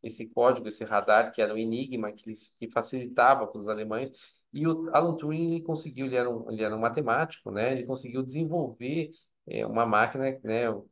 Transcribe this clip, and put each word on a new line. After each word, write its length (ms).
esse 260
código, 420
esse 160
radar 480
que 80
era 120
o 40
Enigma, 560
que 160
eles, 280
que 140
facilitava 760
pros 220
alemães. 460
E 120
o 300
Alan 220
Turing, 340
ele 100
conseguiu, 440
ele 100
era 140
um, 200
ele 140
era 100
um 60
matemático, 720
né? 220
Ele 120
conseguiu 380
desenvolver, 880
é, 200
uma 200
máquina, 560
né? 260